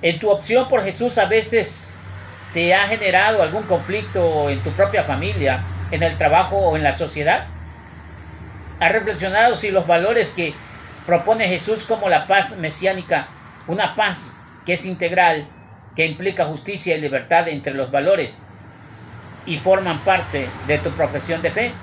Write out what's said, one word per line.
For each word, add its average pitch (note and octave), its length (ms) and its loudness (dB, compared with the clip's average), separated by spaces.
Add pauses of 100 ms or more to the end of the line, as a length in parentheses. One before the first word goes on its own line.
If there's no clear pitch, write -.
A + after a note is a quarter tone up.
¿En E3+ 160 2
tu G#3 140 2
opción A3+ 360 2
por A#3+ 160 2
Jesús A#3 360 -2
a G3 60 6
veces A3 720 -2 (580)
te E3+ 200 4
ha G3 140 4
generado G3+ 560 4
algún F3 200 -2
conflicto F3 840 0
en C3+ 140 -2
tu D#3 80 -4
propia G3 320 2
familia, C3 600 -2 (280)
en D3+ 100 -2
el D#3+ 160 0
trabajo F3 400 4
o F3 180 2
en D#3 60 0
la C#3+ 100 2
sociedad? D#3 540 0 (1300)
¿Has F3 120 4
reflexionado G#3 600 2
si G#3 160 -2
los F#3+ 160 2
valores F3+ 460 2
que E3 240 -4 (500)
propone F#3 420 2
Jesús F#3 360 0
como G#3 260 0
la D#3 160 4
paz G3 320 2
mesiánica, F3 680 -2 (400)
una F#3 260 -2
paz - 500 -4 (220)
que F3 80 0
es F3+ 140 -4
integral, E3+ 600 2 (480)
que D#3+ 120 2
implica F3+ 380 -2
justicia E3 500 -4
y D#3 40 -4
libertad D3+ 480 0
entre C#3+ 280 -6
los C3 160 -4
valores, D3 480 0 (1040)
y E3 140 -6
forman F#3 440 2
parte D#3+ 460 0 (160)
de D3 140 2
tu D#3+ 140 -2
profesión D#3+ 500 -2
de F3 80 0
fe? A#3+ 200 -2 (120)